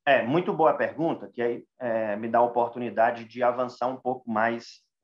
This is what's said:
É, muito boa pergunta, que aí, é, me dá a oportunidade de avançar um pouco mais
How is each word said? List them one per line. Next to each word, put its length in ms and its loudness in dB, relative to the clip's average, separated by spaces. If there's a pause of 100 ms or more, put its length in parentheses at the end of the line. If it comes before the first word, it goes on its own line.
É, 160 6
muito 300 0
boa 220 4
pergunta, 580 -4
que 100 -6
aí, 220 -2 (160)
é, 340 -2
me 140 -6
dá 100 2
a 60 6
oportunidade 800 0
de 180 -12
avançar 460 -2
um 80 -6
pouco 340 -6
mais 560 -2 (180)